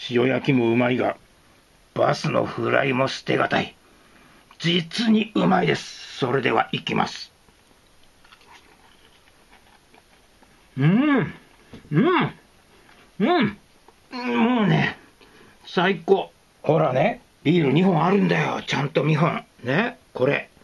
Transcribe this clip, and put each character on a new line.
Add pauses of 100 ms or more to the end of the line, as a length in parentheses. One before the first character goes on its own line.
(100)
塩
焼
き
も
う
ま
い
が、 (760)
バ
ス
の
フ
ラ
イ
も
捨
て
が
た
い。 (840)
実
に
う
ま
い
で
す。
そ
れ
で
は、
い
き
ま
す。 (3500)
う
ん。 (580)
う
ん。 (840)
う
ん。 (540)
も
う
ね、 (680)
最
高。 (300)
ほ
ら
ね、 (260)
ビ
ー
ル
二
本
あ
る
ん
だ
よ。
ち
ゃ
ん
と
二
本。 (180)
ね。 (140)
こ
れ。 (140)